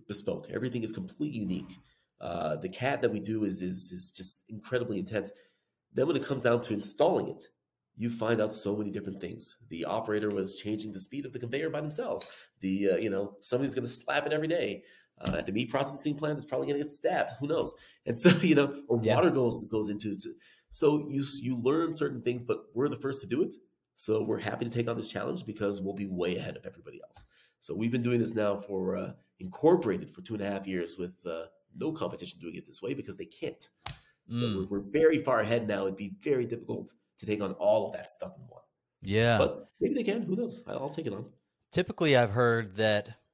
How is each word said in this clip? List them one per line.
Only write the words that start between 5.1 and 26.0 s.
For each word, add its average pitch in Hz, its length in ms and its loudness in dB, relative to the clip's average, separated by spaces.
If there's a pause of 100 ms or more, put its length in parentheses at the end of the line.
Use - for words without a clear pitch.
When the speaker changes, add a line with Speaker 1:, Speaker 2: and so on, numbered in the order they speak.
Speaker 1:
Then 131 140 2
when 165 80 4
it 135 80 0
comes 127 200 -2
down 120 180 6
to 113 120 -4
installing 139 540 2
it, - 200 -10 (480)
you 117 140 -2
find 113 320 2
out 107 100 2
so 101 240 -2
many 104 140 -2
different 95 320 -8
things. 82 360 -10 (120)
The 85 160 -6
operator 107 440 0
was 95 260 -2
changing 107 380 -6
the 95 60 -10
speed 139 260 -8
of 127 80 -10
the 127 60 -8
conveyor 135 300 -4
by 151 120 -4
themselves. 151 460 -4 (340)
The, 95 300 2
uh, 90 60 4
you 110 120 0
know, 98 320 -2
somebody's 127 340 0
gonna 120 120 -2
slap 143 380 -2
it 156 80 -2
every 156 140 2
day. 127 360 -2 (380)
Uh, - 160 0
at - 80 -2
the 95 60 -4
meat 104 180 0
processing 143 460 -2
plant, 151 220 -2
it's - 80 -10
probably 139 220 -2
gonna 143 120 0
get 151 120 -4
stabbed. 170 480 0
Who 143 80 -2
knows? 151 260 0 (320)
And 120 120 0
so, 180 120 10
<laughs> - 120 8
you 160 140 6
know, 143 320 4
or 117 160 4
Speaker 2:
Yeah. 107 120 6
Speaker 1:
water 170 140 8
goes, 120 360 2
goes 107 240 0
into, 104 280 -4
to, - 160 -10 (380)
so 151 380 2
you 139 120 0
s-, 139 180 -4
you 127 220 -2
learn 156 320 4
certain 139 280 -2
things, 123 220 -2
but 110 200 -2 (100)
we're 135 160 2
the 147 60 -4
first - 260 -4
to 101 60 -10
do 127 160 2
it. 180 100 -4 (420)
So 110 280 0
we're 113 160 0
happy 107 260 -4
to 113 60 -4
take 120 160 0
on 117 100 -2
this 113 140 -6
challenge 139 340 -4
because 101 340 -2
we'll 95 140 -4
be 98 140 -4